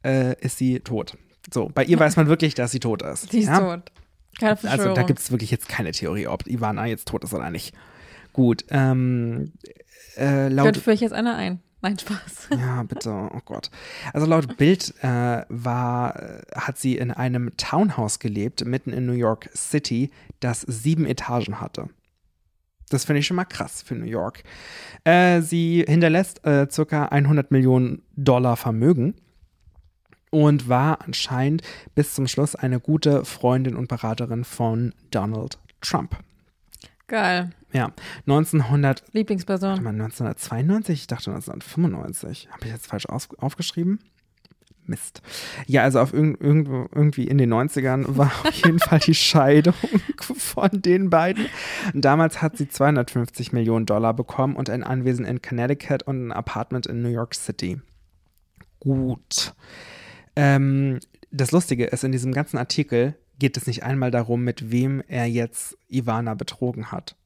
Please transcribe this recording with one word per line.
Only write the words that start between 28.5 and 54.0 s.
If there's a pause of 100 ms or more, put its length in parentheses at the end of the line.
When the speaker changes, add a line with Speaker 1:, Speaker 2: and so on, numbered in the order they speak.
Speaker 1:
Vermögen (1120)
und
war
anscheinend (340)
bis
zum
Schluss
eine
gute
Freundin
und
Beraterin
von (160)
Donald (220)
Trump. (880)
Speaker 2:
Geil. (220)
Speaker 1:
Ja, (340)
neunzehnhundert, (100)
Speaker 2:
Lieblingsperson.
Speaker 1:
warte
mal,
neunzehnhundertzweiundneunzig?
Ich
dachte
neunzehnhundertzweiundneunzig.
Habe
ich
jetzt
falsch
aus-, (100)
aufgeschrieben? (840)
Mist. (460)
Ja,
also
auf
irgend-,
irgendwo,
irgendwie
in
den
neunzigern (120)
war (120)
auf (120)
jeden
Fall
die
Scheidung (300)
<laughs>
von (120)
den
beiden. (480)
Damals
hat
sie
zweihundertfünfzig
Millionen
Dollar